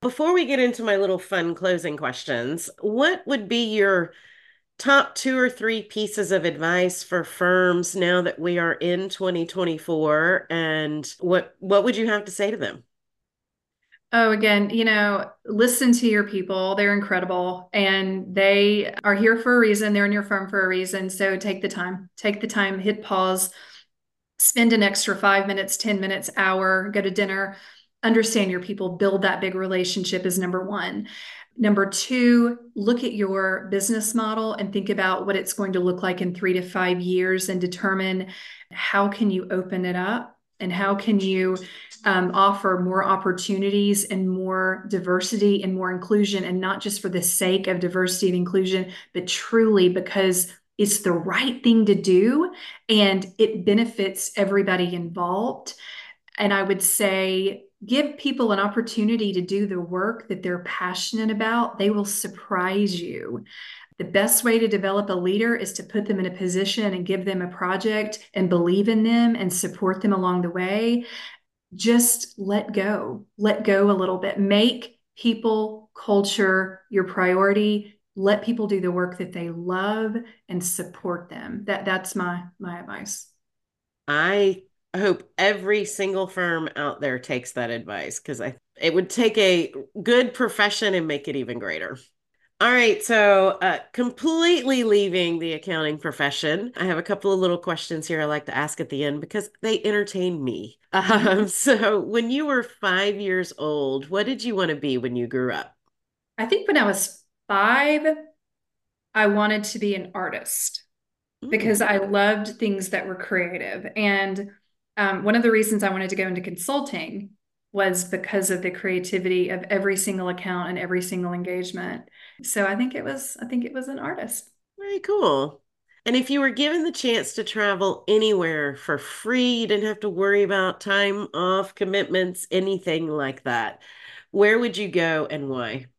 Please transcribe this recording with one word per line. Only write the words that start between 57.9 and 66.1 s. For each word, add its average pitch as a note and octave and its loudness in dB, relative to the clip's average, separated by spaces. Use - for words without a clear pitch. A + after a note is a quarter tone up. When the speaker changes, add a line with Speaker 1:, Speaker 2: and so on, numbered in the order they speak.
Speaker 2:
people B3 0
an G3 2
opportunity G#3+ 0
to F3+ 0
do G3 0
the F#3 -4
work F#3 -4
that G3+ -6
they're F3+ -4
passionate G#3+ -4
about. A3+ 0
They G3+ 2
will G#3 0
surprise G3 -2
you. - -10
The F3+ -6
best G3 2
way A#3 4
to A3+ 4
develop G3+ 0
a - 0
leader G3+ 0
is G3 -8
to - -10
put G#3 -4
them G3 0